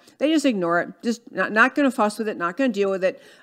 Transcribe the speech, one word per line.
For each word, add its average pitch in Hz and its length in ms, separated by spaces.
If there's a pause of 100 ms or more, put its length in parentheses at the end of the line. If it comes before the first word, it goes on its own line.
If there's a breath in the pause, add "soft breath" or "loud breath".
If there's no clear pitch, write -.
(180 soft breath)
They 302 140
just 302 120
ignore 175 380
it. - 100 (100)
Just 226 280
not, - 220
not 233 240
gonna 277 160
fuss 208 260
with 214 100
it, 208 80
not 175 200
gonna 269 160
deal 196 180
with 190 140
it. - 180 (200 loud breath)